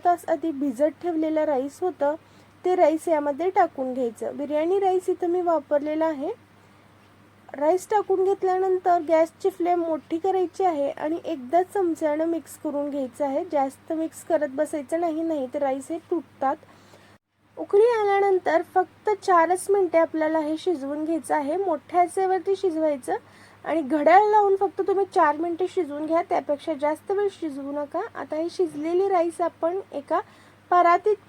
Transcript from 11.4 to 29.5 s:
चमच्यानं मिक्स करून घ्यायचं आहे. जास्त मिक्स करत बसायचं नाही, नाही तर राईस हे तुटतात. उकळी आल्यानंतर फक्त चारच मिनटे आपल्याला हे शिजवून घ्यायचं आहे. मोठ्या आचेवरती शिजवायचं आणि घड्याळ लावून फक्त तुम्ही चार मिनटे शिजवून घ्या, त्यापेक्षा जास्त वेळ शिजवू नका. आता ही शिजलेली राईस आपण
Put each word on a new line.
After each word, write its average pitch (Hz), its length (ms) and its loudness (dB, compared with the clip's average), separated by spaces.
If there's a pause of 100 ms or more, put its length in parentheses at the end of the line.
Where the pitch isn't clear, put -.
चमच्यानं 320 640 -2
मिक्स 330 320 -6
करून 285 320 -4
घ्यायचं 269 340 -6
आहे. 277 280 -2
जास्त 269 400 -2
मिक्स 320 320 -6
करत 302 260 0
बसायचं 302 500 -4
नाही, 330 220 -2
नाही 311 320 -4
तर 294 80 -6
राईस 269 280 -4
हे 330 80 -6 (120)
तुटतात. 277 460 -4 (1000)
उकळी 403 340 4
आल्यानंतर 403 720 2 (120)
फक्त - 360 0 (120)
चारच 349 480 4
मिनटे 370 280 2
आपल्याला 320 400 2
हे 311 200 -2
शिजवून 302 460 -4
घ्यायचं 311 300 -2
आहे. 302 220 0
मोठ्या 359 440 -2
आचेवरती 381 560 0
शिजवायचं 311 600 -2 (480)
आणि 320 180 -2
घड्याळ 311 420 6
लावून 415 320 4
फक्त 392 240 -2
तुम्ही 381 240 0 (100)
चार 302 220 4
मिनटे 339 320 -4
शिजवून 302 380 -4
घ्या, 320 160 0
त्यापेक्षा 311 520 -4
जास्त 294 360 -4
वेळ 403 200 0
शिजवू 285 420 -8
नका. 294 280 -6 (140)
आता 285 220 -8
ही 330 140 -2
शिजलेली 339 580 -2
राईस 339 320 0
आपण 339 380 -2 (140)